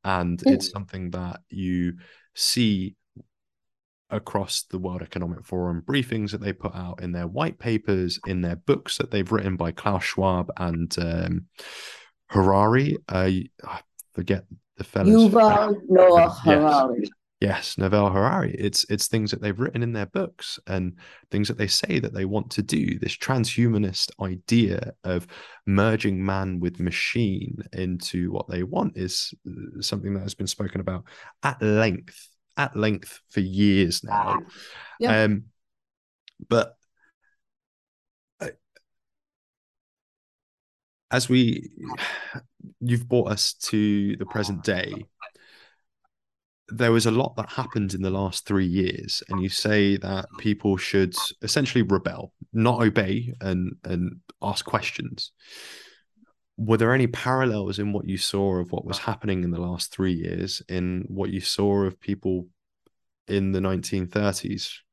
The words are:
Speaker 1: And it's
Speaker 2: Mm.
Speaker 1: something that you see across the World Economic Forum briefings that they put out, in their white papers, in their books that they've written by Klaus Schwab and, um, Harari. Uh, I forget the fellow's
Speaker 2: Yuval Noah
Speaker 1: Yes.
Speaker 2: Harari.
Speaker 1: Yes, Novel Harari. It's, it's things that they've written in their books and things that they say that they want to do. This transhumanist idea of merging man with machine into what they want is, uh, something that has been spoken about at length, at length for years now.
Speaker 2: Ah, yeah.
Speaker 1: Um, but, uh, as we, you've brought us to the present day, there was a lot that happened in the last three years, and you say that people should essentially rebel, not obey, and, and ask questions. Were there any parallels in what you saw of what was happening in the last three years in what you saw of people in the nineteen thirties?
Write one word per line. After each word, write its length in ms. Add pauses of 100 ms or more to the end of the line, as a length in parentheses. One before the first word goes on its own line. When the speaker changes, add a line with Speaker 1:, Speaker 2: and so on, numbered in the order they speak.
Speaker 1:
And 440
it's 200
Speaker 2:
Mm. 60
Speaker 1:
something 380
that 360
you 460 (400)
see 640 (1120)
across 540
the 160
World 220
Economic 440
Forum 380
briefings 480
that 100
they 120
put 220
out, 260
in 120
their 140
white 320
papers, 680
in 140
their 160
books 400
that 120
they've 220
written 240
by 160
Klaus 320
Schwab 540
and, 420
um, 480 (800)
Harari. 720 (100)
Uh, 240 (320)
I 180 (320)
forget 320 (320)
the 60
fellow's 480
Speaker 2:
Yuval 560
Noah 360
Speaker 1:
Yes. 200
Speaker 2:
Harari. 680 (320)
Speaker 1:
Yes, 360
Novel 320
Harari. 480
It's, 280
it's 220
things 240
that 100
they've 180
written 240
in 80
their 140
books 600
and 320 (320)
things 200
that 80
they 100
say 320
that 140
they 100
want 280
to 100
do. 380
This 180
transhumanist 920 (100)
idea 720 (100)
of 240 (380)
merging 580
man 380
with 180
machine 800 (160)
into 580
what 160
they 160
want 320
is, 380 (120)
uh, 360
something 320
that 80
has 140
been 120
spoken 320
about 240 (380)
at 200
length, 680 (260)
at 220
length 420 (100)
for 120
years 640
now. 320
Speaker 2:
Ah, 140 (500)
yeah. 220
Speaker 1:
Um, 220 (1000)
but, 300 (1600)
uh, 120 (2500)
as 160
we, 460 (1080)
you've 300
brought 220
us 220
to 600
the 100
present 380
day, 300 (1800)
there 240
was 120
a 60
lot 240
that 160
happened 420
in 80
the 80
last 360
three 200
years, 640
and 160
you 60
say 480
that 300 (120)
people 380
should 360 (280)
essentially 420
rebel, 500 (200)
not 280
obey, 600
and, 420
and 380 (200)
ask 220
questions. 680 (1200)
Were 220
there 160
any 140
parallels 720
in 120
what 160
you 100
saw 420
of 120
what 140
was 120
happening 460
in 80
the 80
last 320
three 220
years 560
in 400
what 220
you 100
saw 420
of 160
people 480 (800)
in 240
the 100
nineteen 460
thirties? 760 (120)